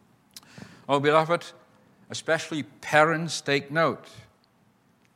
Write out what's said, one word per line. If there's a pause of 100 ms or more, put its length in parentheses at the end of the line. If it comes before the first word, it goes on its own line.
(880)
Oh,
beloved, (680)
especially
parents,
take
note. (1080)